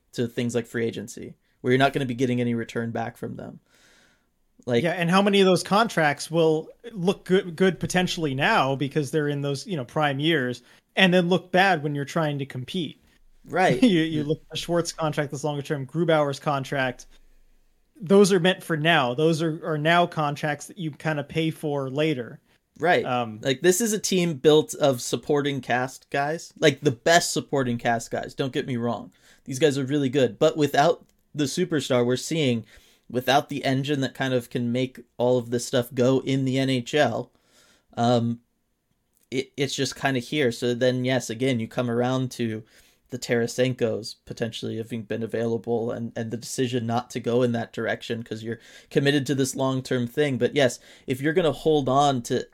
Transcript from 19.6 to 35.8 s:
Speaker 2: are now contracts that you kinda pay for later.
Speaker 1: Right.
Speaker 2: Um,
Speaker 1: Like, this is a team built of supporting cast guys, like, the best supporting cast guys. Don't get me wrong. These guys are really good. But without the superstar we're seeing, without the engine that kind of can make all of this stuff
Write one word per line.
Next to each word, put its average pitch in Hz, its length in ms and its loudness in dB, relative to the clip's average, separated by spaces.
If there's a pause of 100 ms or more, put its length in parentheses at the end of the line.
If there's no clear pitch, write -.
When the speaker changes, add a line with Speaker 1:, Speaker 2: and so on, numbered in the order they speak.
Speaker 2:
are 156 140 -2
now 170 260 4
contracts 151 640 -4
that - 100 -20
you 160 140 -6
kinda 151 320 -4
pay 160 260 -2
for 143 400 -4
later. 139 500 -2 (380)
Speaker 1:
Right. 147 260 2
Speaker 2:
Um, 120 380 -4
Speaker 1:
Like, 135 200 0
this 233 200 4
is 220 120 0
a 202 60 -2
team 175 360 0
built 151 400 4
of 139 260 2
supporting 143 600 -2
cast 127 500 -4
guys, 147 480 -4
like, 151 220 4
the 147 100 4
best 170 420 2
supporting 131 460 -2
cast 117 320 -2
guys. - 240 -8
Don't 135 180 -4
get 139 140 -4
me 127 100 -4
wrong. 117 340 -4 (340)
These 131 140 -8
guys 147 180 4
are 139 80 -2
really 139 240 0
good. 123 280 2
But 156 180 4
without 147 480 2 (300)
the 147 120 -2
superstar 135 600 0
we're 123 120 2
seeing, 127 460 0 (460)
without 127 400 0
the 143 160 -6
engine 135 360 0
that 127 120 -4
kind 135 220 -2
of 120 160 -2
can 120 200 -2
make 131 280 -2 (180)
all 123 220 4
of 117 100 -6
this 120 160 -2
stuff 123 280 -2